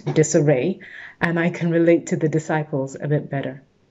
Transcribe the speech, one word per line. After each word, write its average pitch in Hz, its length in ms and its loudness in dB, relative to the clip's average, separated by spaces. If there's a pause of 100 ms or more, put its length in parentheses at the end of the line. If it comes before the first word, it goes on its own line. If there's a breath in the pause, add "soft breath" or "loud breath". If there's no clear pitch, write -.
(120)
disarray, 151 680 2 (420 loud breath)
and 170 180 0
I 170 80 2
can 170 220 -2
relate 170 380 4
to 175 80 -2
the 156 120 0
disciples 151 720 -4
a 147 80 -6
bit 147 220 -2
better. 135 320 -8 (280)